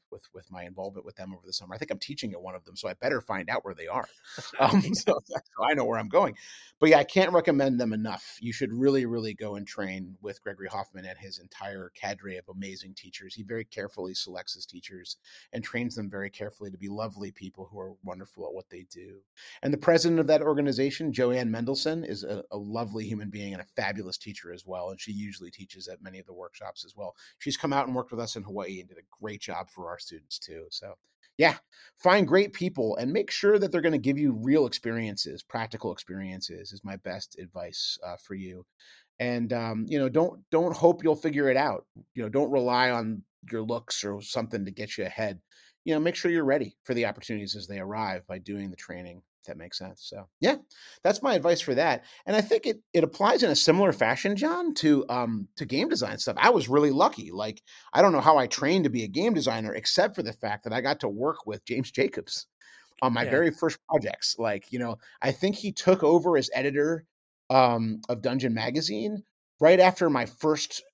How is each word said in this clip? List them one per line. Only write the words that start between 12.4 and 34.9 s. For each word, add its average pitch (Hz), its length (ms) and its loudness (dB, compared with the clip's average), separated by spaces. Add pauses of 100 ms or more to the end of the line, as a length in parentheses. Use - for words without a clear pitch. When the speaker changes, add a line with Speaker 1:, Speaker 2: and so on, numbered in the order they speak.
Speaker 1:
amazing 95 480 -12
teachers. 92 400 -18
He 110 80 -14
very 113 220 -8
carefully 98 480 -10
selects 92 400 -10
his 95 120 -16
teachers 90 520 -16 (340)
and 120 120 -8
trains 120 320 -6
them 104 140 -8
very 98 200 -8
carefully 104 420 -12
to 92 60 -14
be 98 100 -12
lovely 101 460 -8
people 95 360 -16
who 104 100 -16
are 95 240 -14
wonderful 92 440 -14
at - 60 -10
what 92 160 -14
they 92 200 -18
do. 95 300 -20 (420)
And 139 120 -2
the 143 40 0
president 165 440 4
of 143 60 0
that 151 140 6
organization, 143 680 0
Joanne 123 400 0
Mendelson, 139 560 -2
is 104 160 -8
a, 104 280 -6
a 104 60 -8
lovely 107 480 -8
human 104 240 -6
being 101 240 -8
and 90 80 -10
a 90 40 -18 (100)
fabulous 98 420 -6
teacher 87 360 -14
as 90 120 -20
well. 90 260 -8
And 95 100 -16
she 110 100 -10
usually 98 400 -10
teaches 95 360 -20
at 92 140 -16
many 95 180 -18
of 92 80 -20
the 95 60 -18
workshops 90 520 -16
as 85 100 -20
well. 95 200 -14 (240)
She's - 180 -6
come 143 160 -2
out 139 140 0
and 127 80 -4
worked 123 160 -6
with 113 80 -8
us 117 160 -8
in 107 80 -10
Hawaii 98 360 -8
and 90 80 -18
did 85 120 -20
a - 220 -20
great 104 200 -10
job 92 280 -8
for 87 200 -12
our 87 100 -10
students - 400 -14
too. 82 300 -16
So 98 240 -14 (440)
yeah, 151 200 4 (380)
find 185 320 6
great 196 260 4
people 131 420 -2
and 131 180 -2
make 208 160 -2
sure 202 300 4
that 190 120 0
they're 170 100 0
gonna 160 180 4
give 139 180 0
you 147 160 2
real 131 320 4
experiences. 113 800 -6